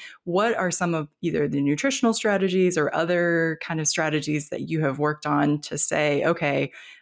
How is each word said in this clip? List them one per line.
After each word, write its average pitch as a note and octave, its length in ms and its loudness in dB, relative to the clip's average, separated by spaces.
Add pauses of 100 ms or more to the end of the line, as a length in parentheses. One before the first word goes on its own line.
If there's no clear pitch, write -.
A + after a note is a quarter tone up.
(260)
What G3+ 320 0
are F3+ 140 -2
some F3 220 -2
of D#3 140 -2 (140)
either D#3+ 260 0
the C#3+ 140 0
nutritional A3 520 2
strategies F#3 640 2
or D3+ 160 2
other E3+ 720 2
kind D#3+ 160 -4
of D3+ 80 -2
strategies D3+ 600 -2
that - 180 -6
you D#3+ 140 0
have C#3 180 0
worked D3+ 260 -2
on D3 360 2
to D3 160 -8
say, D3+ 480 0
"Okay, C#3+ 480 0 (280)